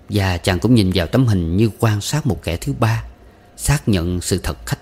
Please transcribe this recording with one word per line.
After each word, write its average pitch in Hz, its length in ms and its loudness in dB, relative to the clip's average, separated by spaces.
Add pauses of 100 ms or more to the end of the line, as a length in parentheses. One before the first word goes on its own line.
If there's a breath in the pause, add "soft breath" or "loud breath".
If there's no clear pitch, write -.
Và 95 280 0
chàng 90 220 0
cũng 120 160 4
nhìn 98 200 4
vào 85 120 0
tấm 127 180 2
hình 90 320 2
như 110 120 4 (100)
quan 107 220 0
sát 147 260 -4
một 90 160 -2
kẻ 85 140 -4
thứ 139 220 -6
ba, 113 240 0 (540 loud breath)
xác - 300 -2
nhận 90 340 0
sự - 160 -2
thật - 280 -8
khách - 160 -6